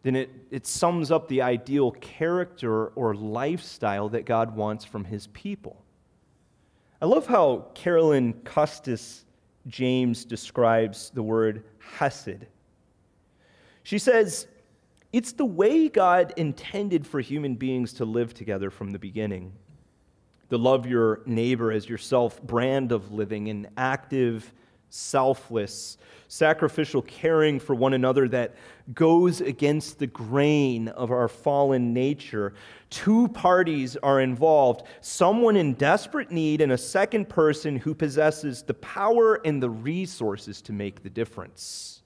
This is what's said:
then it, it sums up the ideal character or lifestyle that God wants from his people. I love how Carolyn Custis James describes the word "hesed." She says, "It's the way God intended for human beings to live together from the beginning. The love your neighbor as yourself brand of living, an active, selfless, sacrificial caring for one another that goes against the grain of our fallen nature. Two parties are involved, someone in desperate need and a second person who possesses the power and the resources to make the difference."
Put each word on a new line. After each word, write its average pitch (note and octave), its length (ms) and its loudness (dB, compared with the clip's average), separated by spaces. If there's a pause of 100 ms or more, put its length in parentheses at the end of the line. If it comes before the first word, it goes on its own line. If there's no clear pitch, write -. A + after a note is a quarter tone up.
then C3 120 0
it, C3 160 -4 (180)
it C3 160 -10
sums E3+ 460 0
up D#3+ 160 2
the C3 160 0
ideal B2+ 480 0
character D#3+ 960 -4
or A#2 260 -2
lifestyle G#2+ 960 -4
that A2+ 160 -4
God A2+ 300 0
wants G#2+ 280 -4
from G2+ 220 -10
his G2+ 220 -10
people. - 520 -14 (1200)
I D#3 60 -2
love C4+ 220 2
how D#3 480 2
Carolyn D3+ 580 2 (100)
Custis - 840 -4 (420)
James B2+ 580 -2
describes A2+ 840 0
the B2 100 -8
word A2 420 -2 (140)
"hesed." - 680 -8 (1400)
She G3+ 160 -4
says, A3 480 2 (680)
"It's A#3 200 -2
the C#4+ 120 0
way A#3 420 2
God F3+ 480 2
intended E3+ 680 -2
for C#3 160 -6
human C#3 320 -4
beings B2+ 400 -4
to A#2 120 -4
live A2+ 280 -2
together G2 380 -6
from G2 180 -10
the G2+ 80 -10
beginning. F#2+ 560 -8 (960)
The A#2+ 80 -2
love B2 300 2
your A2+ 400 2
neighbor A2+ 440 0
as G#2+ 160 -4
yourself A#2+ 540 -2
brand B2 500 -2
of G2+ 200 -4
living, G#2 380 -6
an G#2 180 -8 (100)
active, B2+ 760 -2 (380)
selfless, - 1080 -4 (300)
sacrificial D#3 760 0
caring D#3 580 0
for C3+ 160 -2
one C3 180 2
another C3 360 2
that A#2+ 260 -2 (380)
goes E3+ 480 6
against C#3+ 580 -2
the C#3 80 -2
grain C3 840 0
of A#2+ 220 -6
our B2 160 2
fallen C3+ 680 0
nature. B2+ 600 -2 (360)
Two A3 400 2
parties E3 680 2
are C#3 240 4
involved, C3 640 4 (160)
someone G#3+ 560 4
in D3+ 160 2
desperate F#3+ 580 0
need D#3 300 0
and C#3 100 4
a B2 60 2
second G3 500 -2
person D3+ 500 0
who D#3 160 -4
possesses D3+ 680 -2
the - 120 -6
power A3 600 2 (100)
and D3 160 0
the B2 80 0
resources A2+ 920 -6
to A2+ 120 -10
make G2+ 300 -8
the G2 60 -14
difference." - 960 -12